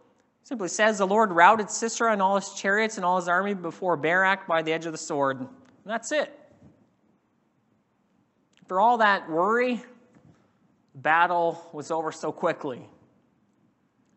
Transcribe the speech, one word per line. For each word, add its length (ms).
It 60
simply 200
says, 300
"The 80
Lord 260
routed 360
Sisera 440
and 100
all 140
his 180
chariots 420
and 80
all 120
his 120
army 260
before 420
Barak 500
by 160
the 100
edge 140
of 60
the 60
sword." 420
And 80
that's 280
it. 200
For 140
all 180
that 300
worry, 460
the 40
battle 760
was 180
over 220
so 200
quickly. 560